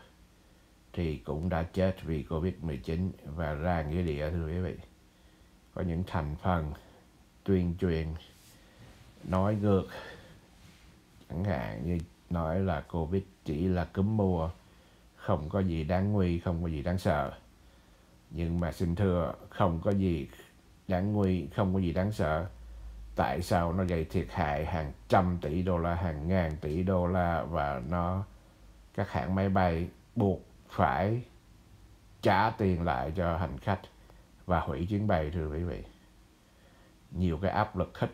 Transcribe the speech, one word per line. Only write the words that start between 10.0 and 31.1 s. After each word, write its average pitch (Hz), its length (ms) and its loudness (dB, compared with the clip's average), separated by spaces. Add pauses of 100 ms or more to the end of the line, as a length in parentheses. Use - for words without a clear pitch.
chẳng 87 160 -4
hạn 60 400 -2
như 85 140 0 (320)
nói 85 300 0
là 87 200 0
covid 85 420 -2 (220)
chỉ 80 240 0
là 90 160 2
cúm 101 320 0
mùa, 87 340 2 (640)
không 76 320 -2
có 98 120 0
gì 82 240 0
đáng 95 280 2
nguy, 90 260 2
không 85 240 -2
có 85 60 -2
gì 76 140 -2
đáng 87 160 0
sợ. 73 340 0 (960)
Nhưng 85 300 -2
mà 80 120 0
xin 85 220 0
thưa, 87 400 2 (160)
không 85 340 2
có 104 60 2
gì 90 380 2 (600)
đáng 98 240 2
nguy, 92 340 2
không 95 280 0
có 98 60 2
gì 85 120 2
đáng 95 200 0
sợ. 85 340 0 (680)
Tại 73 260 0
sao 85 300 2
nó 92 120 0
gây 85 200 0
thiệt 82 260 -2
hại 78 360 0
hàng 80 260 -4 (160)
trăm 90 320 4
tỷ 78 220 -2
đô 90 160 2
la, 85 160 0
hàng 82 340 -2
ngàn 85 320 2
tỷ 78 220 -2
đô 90 240 2
la 87 360 2
và 71 460 -2
nó, 87 360 0 (720)
các 101 160 -2
hãng 82 240 -2
máy 98 140 2
bay 90 400 2 (280)
buộc 98 240 2 (280)
phải 95 540 0 (1000)